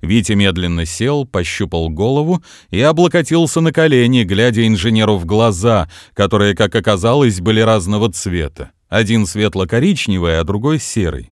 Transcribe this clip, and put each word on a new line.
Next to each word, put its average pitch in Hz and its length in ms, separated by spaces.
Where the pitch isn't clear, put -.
Витя 107 300
медленно 90 520
сел, 135 400
пощупал 87 640
голову 139 540
и 92 100
облокотился 165 800
на 160 120
колени, 127 520
глядя 110 420
инженеру 107 500
в 85 80
глаза, 104 640
которые, 101 420
как 104 200
оказалось, 110 640
были 110 200
разного 104 520
цвета. 80 600
Один 107 380
светло-коричневый, 98 1120
а 82 60
другой 110 340
серый. 71 600